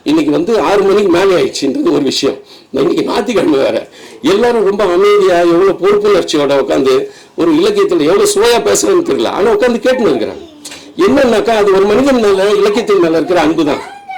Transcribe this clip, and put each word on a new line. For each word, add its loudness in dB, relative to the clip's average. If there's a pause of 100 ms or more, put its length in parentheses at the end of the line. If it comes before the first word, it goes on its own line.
இன்னைக்கு 0
வந்து 0
ஆறு 0
மணிக்கு 2
மேலே 2
ஆயிடுச்சுன்றது -2
ஒரு 0
விஷயம். -2 (340)
இன்னைக்கு -2
ஞாயிற்றுக்கிழமை -2
வேற. -2 (340)
எல்லாரும் 0
ரொம்ப 0
அமைதியா, 2
எவ்வளவு 2
பொறுப்புணர்ச்சியோட 0
உட்காந்து 0 (300)
ஒரு 0
இலக்கியத்துல 0
எவ்வளவு 2
சுவையா 0
பேசுறதுன்னு 0
தெரியல. -2
ஆனா -2
உட்காந்து 0
கேட்டுன்னு 0
இருக்கிறாங்க. -6 (540)
என்னன்னாக்கா, 2
அது 2
ஒரு 2
மனிதன் 2
மேல, 0
இலக்கியத்தின் 0
மேல 0
இருக்கிற 0
அன்பு 0
தான். -2 (400)